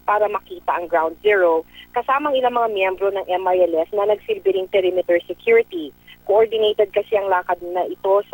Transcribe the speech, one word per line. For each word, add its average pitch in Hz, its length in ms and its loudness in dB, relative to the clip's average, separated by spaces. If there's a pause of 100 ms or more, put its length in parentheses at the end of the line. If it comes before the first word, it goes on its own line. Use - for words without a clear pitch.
para 208 220 0
makita 190 480 -6
ang 170 160 -6
ground 160 320 0
zero, 180 400 2 (320)
kasamang 277 400 -2
ilang 247 240 0
mga 233 160 2
miyembro 190 400 -2
ng 190 160 -6
M 180 160 -2
I 180 160 2
L 170 160 2
S 170 160 -2
na 208 160 0
nagsilbi 196 480 -2
ring 185 100 -4
perimeter 180 560 0
security. 185 680 -2 (320)
Coordinated 214 640 2
kasi 202 240 -2
ang 196 160 0
lakad 180 320 0
na 175 240 -4
ito 196 320 0 (160)